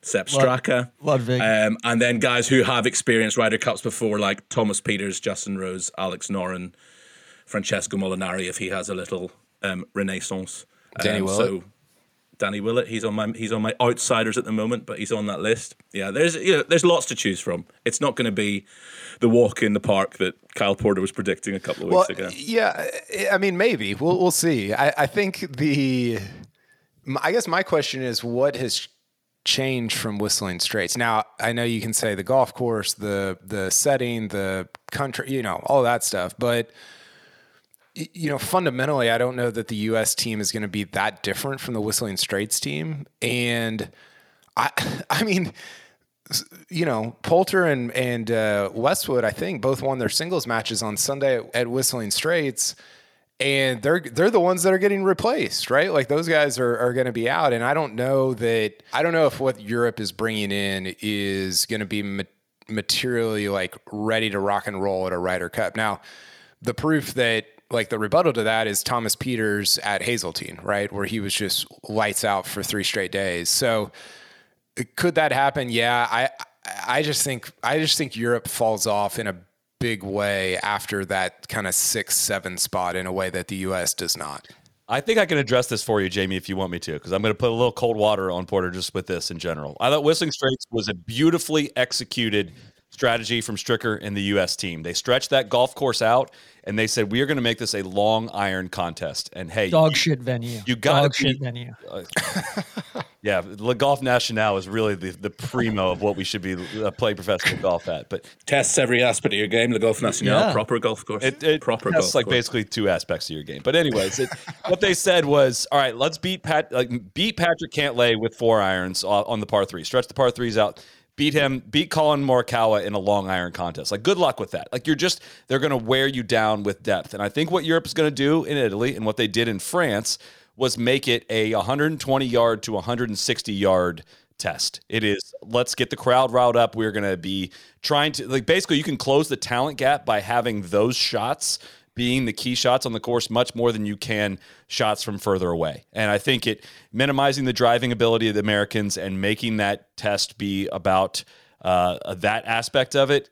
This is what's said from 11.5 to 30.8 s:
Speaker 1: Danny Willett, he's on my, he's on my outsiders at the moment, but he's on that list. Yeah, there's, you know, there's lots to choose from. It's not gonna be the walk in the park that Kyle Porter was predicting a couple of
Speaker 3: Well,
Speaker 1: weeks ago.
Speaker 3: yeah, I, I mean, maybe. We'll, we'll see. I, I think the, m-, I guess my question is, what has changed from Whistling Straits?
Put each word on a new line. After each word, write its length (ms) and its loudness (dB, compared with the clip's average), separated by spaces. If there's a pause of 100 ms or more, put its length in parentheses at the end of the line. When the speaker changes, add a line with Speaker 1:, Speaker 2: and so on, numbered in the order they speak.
Speaker 1:
Danny 240 -4
Willett, 280 0
he's 160 -6
on 100 -2
my, 220 -2
he's 160 -6
on 100 -2
my 180 -2
outsiders 560 2
at 80 -2
the 60 -6
moment, 360 -2
but 120 -10
he's 140 -4
on 140 -2
that 140 -4
list. 360 -2 (160)
Yeah, 180 -4
there's, 240 2
you 220 2
know, 120 2
there's 160 4
lots 220 6
to 80 -4
choose 240 -2
from. 260 -4 (200)
It's 160 0
not 160 0
gonna 160 0
be 340 -2 (540)
the 80 6
walk 340 6
in 100 4
the 60 2
park 400 0
that 160 0 (220)
Kyle 180 2
Porter 260 2
was 120 -2
predicting 420 -4
a 60 -6
couple 240 -6
of 60 -2
Speaker 3:
Well, 180 6
Speaker 1:
weeks 100 -6
ago. 160 -6
Speaker 3:
yeah, 540 0 (280)
I, 180 0
I 40 4
mean, 180 2
maybe. 380 2
We'll, 240 2
we'll 140 4
see. 420 0
I, 240 4
I 80 4
think 520 -2
the, 600 2 (880)
m-, 160 -4
I 80 2
guess 160 0
my 160 2
question 400 0
is, 220 -4
what 320 0
has 320 -4 (560)
changed 520 0
from 220 -6
Whistling 420 -2
Straits? 360 -2